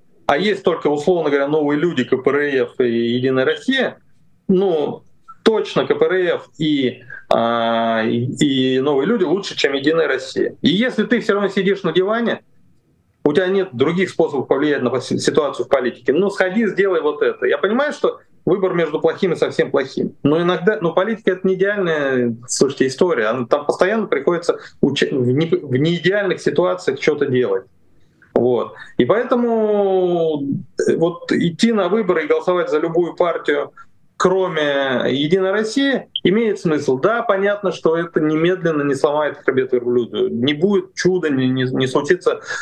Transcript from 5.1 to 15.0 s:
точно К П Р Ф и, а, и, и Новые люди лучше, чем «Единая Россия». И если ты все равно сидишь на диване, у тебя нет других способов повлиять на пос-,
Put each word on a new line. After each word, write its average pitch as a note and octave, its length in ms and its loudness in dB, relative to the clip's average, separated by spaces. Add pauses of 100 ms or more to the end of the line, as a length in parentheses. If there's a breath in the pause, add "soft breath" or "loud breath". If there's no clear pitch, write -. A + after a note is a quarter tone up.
точно F#3+ 440 0
К C#3+ 80 0
П D3+ 100 2
Р E3+ 80 0 (220)
Ф - 220 -12
и, C#3+ 460 -2 (300 loud breath)
а, A2+ 720 0
и, C3 720 0
и C3 60 2
Новые C#3+ 260 0
люди G#3+ 160 2
лучше, F3 320 -2
чем C#3 180 0
«Единая D3 360 2
Россия». - 520 -4
И A2+ 60 2
если G#3+ 380 0
ты A#3 160 0
все G3+ 140 0
равно G3+ 120 -2
сидишь G3 360 -2
на D#3+ 100 -2
диване, G3+ 500 0 (800)
у D3 100 4
тебя F#3 140 4
нет F#3+ 240 0
других D#3+ 380 0
способов D3+ 380 -2
повлиять C#3+ 340 0
на B2 80 0
пос-, B2 260 -4